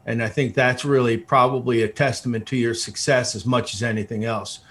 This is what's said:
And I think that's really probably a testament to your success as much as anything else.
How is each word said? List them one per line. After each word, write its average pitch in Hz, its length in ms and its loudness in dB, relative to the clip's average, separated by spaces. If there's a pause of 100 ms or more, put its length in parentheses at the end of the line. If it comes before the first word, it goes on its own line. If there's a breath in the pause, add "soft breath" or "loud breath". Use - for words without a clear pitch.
And 117 160 -2
I 110 60 0
think 123 260 -2
that's 127 300 2
really 127 320 2
probably 123 640 2
a 107 60 2
testament 120 580 -2
to 135 100 -2
your 117 180 2
success 120 600 0
as 104 120 -8
much 123 280 0
as 98 80 -6
anything 110 420 -2
else. 107 360 -6 (100)